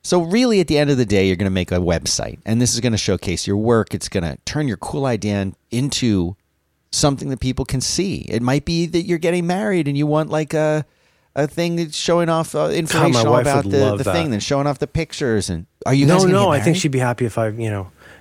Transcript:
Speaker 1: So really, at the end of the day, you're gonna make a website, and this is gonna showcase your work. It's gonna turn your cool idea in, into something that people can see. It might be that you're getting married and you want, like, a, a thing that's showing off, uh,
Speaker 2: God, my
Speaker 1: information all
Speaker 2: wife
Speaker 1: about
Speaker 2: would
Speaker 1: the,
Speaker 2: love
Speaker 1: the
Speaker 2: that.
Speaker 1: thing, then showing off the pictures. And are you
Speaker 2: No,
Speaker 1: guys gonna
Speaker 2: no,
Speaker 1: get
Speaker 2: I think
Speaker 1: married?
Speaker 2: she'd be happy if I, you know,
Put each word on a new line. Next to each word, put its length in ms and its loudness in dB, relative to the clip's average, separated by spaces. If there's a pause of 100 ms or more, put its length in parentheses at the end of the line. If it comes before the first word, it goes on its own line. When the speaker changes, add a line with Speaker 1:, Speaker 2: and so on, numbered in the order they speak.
Speaker 1:
So 200 2
really, 380 2
at 80 0
the 100 2
end 120 2
of 60 4
the 80 2
day, 220 2
you're 100 2
gonna 140 0
make 200 -2
a 80 0
website, 680 -2
and 140 0
this 140 2
is 60 -2
gonna 160 0
showcase 500 -2
your 120 0
work. 360 2
It's 140 -8
gonna 360 -4
turn 220 -4
your 120 -4
cool 260 -6
idea 380 -2
in, 140 -6 (140)
into 680 0 (540)
something 380 0
that 100 -6
people 260 -4
can 160 -4
see. 480 -4
It 140 -2
might 220 0
be 220 0
that 160 -2
you're 160 -2
getting 280 0
married 400 0
and 100 -2
you 120 0
want, 220 0
like, 240 -2
a, 300 0 (520)
a 100 0
thing 300 -2
that's 200 -4
showing 320 0
off, 280 0
uh, 120 0
Speaker 2:
God, 40 -2
my 60 -2
Speaker 1:
information 500 2
all 60 4
Speaker 2:
wife 80 4
Speaker 1:
about 240 2
Speaker 2:
would 80 -2
Speaker 1:
the, 40 4
Speaker 2:
love 200 2
Speaker 1:
the 60 -4
Speaker 2:
that. 100 0
Speaker 1:
thing, 160 0
then 100 -2
showing 260 -2
off 140 -2
the 80 -4
pictures. 600 -2
And 160 -6 (200)
are 80 2
you 120 6
Speaker 2:
No, 80 6
Speaker 1:
guys 80 6
gonna 100 4
Speaker 2:
no, 140 4
Speaker 1:
get 40 4
Speaker 2:
I 60 4
think 100 -2
Speaker 1:
married? 140 2
Speaker 2:
she'd 120 0
be 60 0
happy 280 0
if 120 -4
I, 100 0
you 220 -4
know, 220 -6 (280)